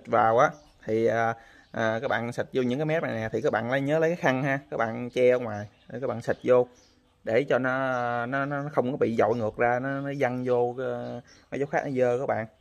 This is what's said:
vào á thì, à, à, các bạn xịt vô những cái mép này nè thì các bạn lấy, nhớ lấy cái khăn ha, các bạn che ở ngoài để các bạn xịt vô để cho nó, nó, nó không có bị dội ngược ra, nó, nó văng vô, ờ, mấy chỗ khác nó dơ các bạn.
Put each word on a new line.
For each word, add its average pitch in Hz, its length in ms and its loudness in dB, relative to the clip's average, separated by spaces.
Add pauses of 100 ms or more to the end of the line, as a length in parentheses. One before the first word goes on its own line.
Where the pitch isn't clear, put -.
vào 113 320 4
á 151 120 6 (340)
thì, 113 220 2
à, 113 280 0 (380)
à, 113 300 -2
các 139 60 -4
bạn 117 240 -2
xịt - 200 -4
vô 131 100 2
những 123 160 2
cái 156 80 0
mép 160 160 0
này 127 100 -4
nè 110 200 -4
thì 113 80 0
các 135 120 0
bạn 113 180 0
lấy, 135 100 2
nhớ 143 180 2
lấy 160 120 2
cái 175 60 -2
khăn 131 260 2
ha, 139 160 0 (120)
các 151 60 -6
bạn 117 340 -2
che 123 200 6
ở 123 80 6
ngoài 104 300 -6 (200)
để 127 120 -10
các 135 60 -6
bạn 117 160 -4
xịt - 200 -2
vô 123 240 4 (580)
để 117 240 2
cho 139 100 2
nó, 127 680 -2
nó, 139 180 -2
nó 143 180 -4 (100)
không 123 180 0
có 147 60 -4
bị 113 200 0
dội 110 200 2
ngược 110 200 -4
ra, 120 220 2
nó, 139 220 -4
nó 139 180 -6
văng 127 280 -2
vô, 123 320 2
ờ, 123 420 -6 (300)
mấy 131 100 -6
chỗ 139 60 -2
khác 160 180 -2
nó 147 60 -6
dơ 123 280 2
các 139 80 -4
bạn. 110 200 -2 (140)